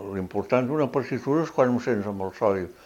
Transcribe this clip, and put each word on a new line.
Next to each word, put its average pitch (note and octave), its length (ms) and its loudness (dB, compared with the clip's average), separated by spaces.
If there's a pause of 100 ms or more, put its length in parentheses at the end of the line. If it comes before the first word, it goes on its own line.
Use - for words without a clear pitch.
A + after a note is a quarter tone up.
(140)
l'important G2+ 520 0
d'una D3 220 0
partitura C#3 560 0
és D3+ 80 -6
quan B2+ 220 4
ho A#2+ 60 0
sents A2 280 0
amb G2 160 -6
el F#2+ 140 -4
sòlid, G2 320 2 (160)